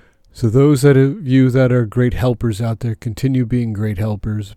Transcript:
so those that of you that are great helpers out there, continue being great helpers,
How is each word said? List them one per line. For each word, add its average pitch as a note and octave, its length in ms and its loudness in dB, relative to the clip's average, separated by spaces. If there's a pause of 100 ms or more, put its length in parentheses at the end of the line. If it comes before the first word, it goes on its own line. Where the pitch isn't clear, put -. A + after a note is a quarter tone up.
(300)
so A2+ 200 -2
those C#3 320 4
that C#3+ 140 6
of C#3 300 0
you C3 240 4
that B2+ 220 2
are B2 140 0
great B2 280 0
helpers A#2 460 -2
out A#2 200 -4
there, A2+ 140 -4
continue B2+ 520 -4
being A#2 260 -2
great G#2 260 -4
helpers, G#2+ 580 -6